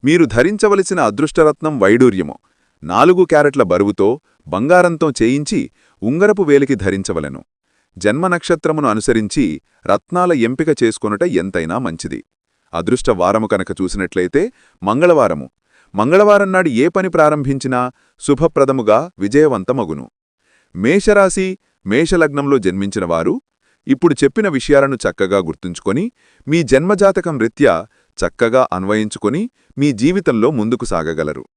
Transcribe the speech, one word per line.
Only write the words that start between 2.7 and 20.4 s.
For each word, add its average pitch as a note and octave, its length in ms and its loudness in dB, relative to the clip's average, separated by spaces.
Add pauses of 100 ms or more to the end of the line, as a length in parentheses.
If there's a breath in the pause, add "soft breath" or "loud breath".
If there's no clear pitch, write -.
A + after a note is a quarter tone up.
నాలుగు C#3+ 420 2
క్యారెట్ల D3 380 2
బరువుతో G2 460 0 (380)
బంగారంతో E3 640 2
చేయించి C#3 480 -2 (420)
ఉంగరపు F#3+ 420 0
వేలికి C#3+ 320 4
ధరించవలెను. F#2 680 -6 (560)
జన్మ G#2 300 -2
నక్షత్రమును D#3+ 600 -2
అనుసరించి A2 580 -2 (400)
రత్నాల F3 480 0
ఎంపిక C3 440 -2
చేసుకొనుట G#2+ 460 -2 (140)
ఎంతైనా F2 400 -4
మంచిది. E2 420 -8 (540)
అదృష్ట E2+ 360 0
వారము G#2 380 2
కనుక G2 240 -4
చూసినట్లయితే F#2 680 -4 (400 soft breath)
మంగళవారము. G#2+ 680 2 (460)
మంగళవారం G3 580 4
నాడు F#3 180 0
ఏ B2+ 180 0
పని F#3 220 -2
ప్రారంభించినా C#3 680 0 (420)
శుభప్రదముగా C3+ 760 2 (220)
విజయవంతమగును. G#2 840 0 (720)